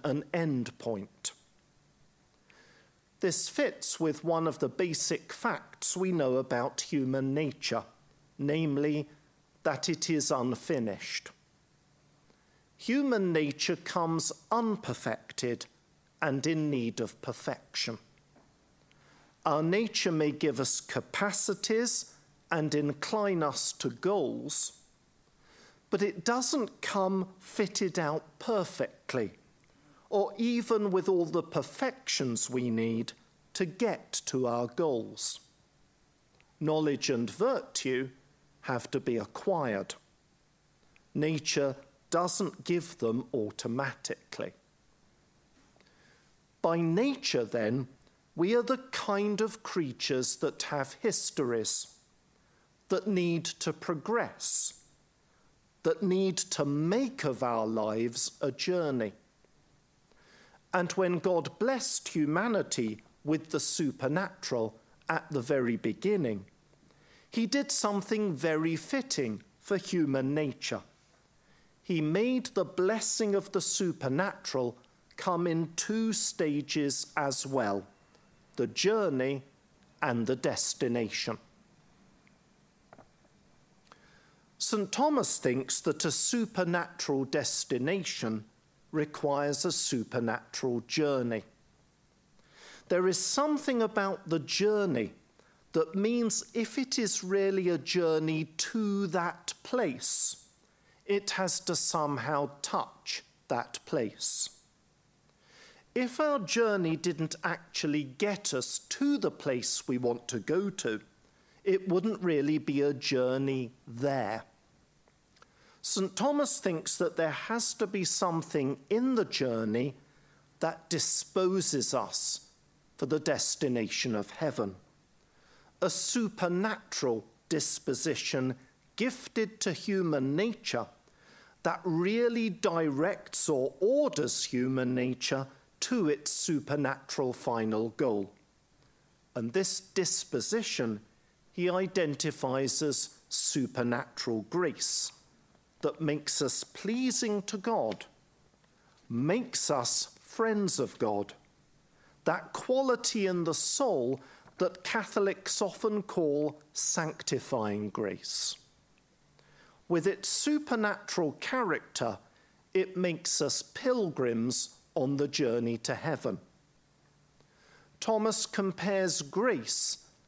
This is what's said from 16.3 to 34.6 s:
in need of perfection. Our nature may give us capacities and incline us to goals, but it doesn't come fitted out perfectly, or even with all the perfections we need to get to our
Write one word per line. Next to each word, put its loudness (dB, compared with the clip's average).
in 0
need -2
of -6
perfection. -6
Our 4
nature 2
may 2
give 0
us 2
capacities -2
and 0
incline 0
us 0
to -4
goals, -2
but 0
it -2
doesn't 0
come 0
fitted -2
out 0
perfectly, -2
or 2
even 2
with 2
all 4
the 0
perfections -2
we 0
need 0
to 0
get -4
to 0
our 0